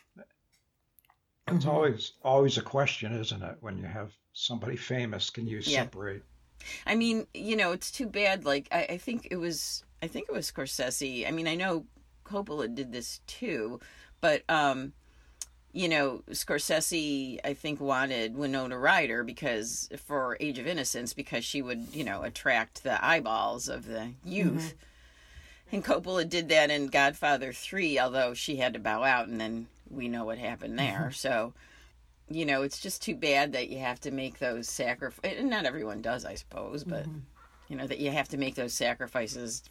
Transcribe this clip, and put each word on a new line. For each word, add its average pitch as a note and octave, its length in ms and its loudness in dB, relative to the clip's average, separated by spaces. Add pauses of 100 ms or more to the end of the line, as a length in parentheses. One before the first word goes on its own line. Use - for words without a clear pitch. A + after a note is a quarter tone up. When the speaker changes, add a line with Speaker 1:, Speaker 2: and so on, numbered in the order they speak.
(1500)
Speaker 1:
That's E3 180 4
Speaker 2:
Mm-hmm. D3+ 40 4
Speaker 1:
always, D3 440 4 (100)
always C3+ 340 6
a - 40 0
question, C3+ 520 0
isn't G#2+ 280 -4
it? F2+ 200 -8
When G2+ 160 -8
you F#2 80 -8
have G2+ 260 -8 (220)
somebody A#2+ 440 -4
famous, A#2+ 520 -2
can A#2 180 -6
you A2 160 -4
Speaker 3:
Yeah. C#3 200 2
Speaker 1:
separate? G2+ 400 -6 (640)
Speaker 3:
I G#3+ 100 2
mean, A3+ 380 2
you G#3+ 220 -2
know, F#3+ 160 4
it's F#3 200 -4
too B3 160 -6
bad. G3 380 2
Like, C#3+ 260 2
I, E3+ 200 2
I F3 60 -4
think A#3 340 -6
it F3+ 60 -2
was, E3+ 460 -4 (180)
I E3 60 -6
think A#3+ 220 -8
it - 40 -2
was F3+ 180 -2
Scorsese. C3 760 -2
I B2 40 0
mean, E3 160 -2
I D#3+ 80 0
know F3 300 0 (400)
Coppola D3+ 480 -4
did B2+ 180 -6
this A#2+ 360 -8
too, B2+ 520 -4 (420)
but, D#3 260 6
um, C#3 460 4 (800)
you F3 140 0
know, C#3 420 2
Scorsese, D3 1120 0
I C#3+ 100 -2
think, D3 260 -4
wanted C3 560 0
Winona C3+ 420 -2
Ryder C3+ 460 4
because, A#2 680 -4 (160)
for C3 340 0
Age C#3 200 -2
of B2 80 -4
Innocence, B2+ 460 -2
because - 320 -4
she C#3+ 160 -2
would, A#2+ 320 -4
you D3 100 -4
know, G2 200 -4
attract A#2 600 0
the A2+ 200 2
eyeballs A#2 640 2
of B2 160 -6
the A2+ 280 -6 (100)
youth. F3+ 300 2 (220)
Speaker 2:
Mm-hmm. - 20 -20 (920)
Speaker 3:
And G3+ 120 -2
Coppola F3 440 2
did E3+ 220 -2
that D#3 220 8
in D3 160 2
Godfather C#3 680 4
Three, E3 460 0
although B2 340 4
she C#3 240 -4
had B2+ 160 2
to A2+ 60 -6
bow A2 240 2
out, B2 240 4
and A2+ 120 -4
then A2+ 280 -4 (220)
we B2+ 180 -6
know A#2 180 -4
what A2 120 -4
happened A2+ 420 -6
there. A#2 240 0
Speaker 2:
Mm-hmm. B2+ 80 -4
Speaker 3:
So, A#2+ 420 0 (760)
you D#3+ 160 -2
know, C#3 160 2
it's C#3 180 -4
just - 220 -6
too F#3 140 -4
bad C#3+ 380 4
that B2+ 160 -2
you C3 100 -6
have B2 220 -4
to C#3+ 100 -6
make C3+ 280 -6
those A#2 280 -2
sacrif-, B2 560 -4
and A3+ 260 -2
not G#3+ 160 0
everyone A2 360 -2
does, A#2+ 240 -2
I G2 100 -8
suppose, - 480 -8
but, D#3+ 200 -4
Speaker 2:
Mm-hmm. D#3 160 -8 (500)
Speaker 3:
you D3 80 -8
know, C3 100 -6
that C3 120 -4
you C#3+ 120 0
have C#3+ 180 0
to D3 80 -4
make C3+ 180 -2
those B2 180 -2
sacrifices A#2+ 960 -2